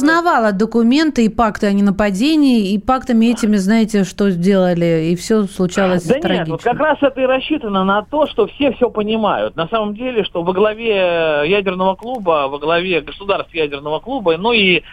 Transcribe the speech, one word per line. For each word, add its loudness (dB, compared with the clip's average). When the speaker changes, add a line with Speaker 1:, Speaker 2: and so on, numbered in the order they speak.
Speaker 1:
Навала 2
документы 2
и 2
пакты 0
о 2
ненападении, 2
и 0
пактами 2
этими, 2
знаете, 2
что 0
сделали, 2
и 2
все 0
случалось 0
Speaker 2:
Да 2
нет, -4
Speaker 1:
трагично. -2
Speaker 2:
вот -8
как 0
раз 2
это 0
и 0
рассчитано -2
на 2
то, 0
что 0
все -2
все 0
понимают. -2
На -4
самом -4
деле, -4
что -6
во -2
главе 0
ядерного 0
клуба, -2
во -6
главе 0
государств -6
ядерного -6
клуба, -2
ну -2
и 2